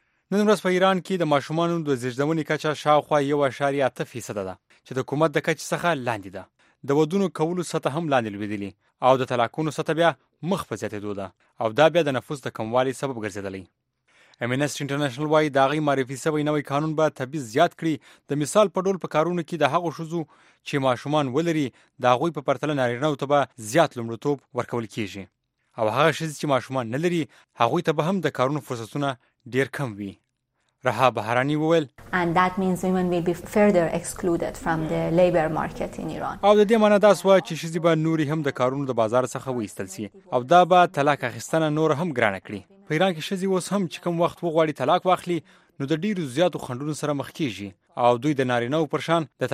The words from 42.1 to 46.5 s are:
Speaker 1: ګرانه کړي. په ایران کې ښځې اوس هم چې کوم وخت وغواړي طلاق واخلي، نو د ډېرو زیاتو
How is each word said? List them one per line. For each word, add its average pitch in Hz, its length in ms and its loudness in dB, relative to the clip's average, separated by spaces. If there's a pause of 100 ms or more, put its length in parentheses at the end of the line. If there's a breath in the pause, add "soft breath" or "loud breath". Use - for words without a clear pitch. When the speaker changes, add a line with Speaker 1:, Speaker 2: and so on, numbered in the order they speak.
Speaker 1:
ګرانه 101 280 2
کړي. 104 140 -10 (260)
په 147 80 -6
ایران 185 200 2
کې 151 140 -10
ښځې 190 240 -4
اوس 185 200 -2
هم 202 100 0 (100)
چې - 120 -14
کوم 170 160 -2
وخت 170 200 0
وغواړي 160 320 2 (100)
طلاق 170 240 2
واخلي، 175 320 0 (400 soft breath)
نو 139 80 -4
د 151 160 0
ډېرو 196 200 -2 (120)
زیاتو 160 300 2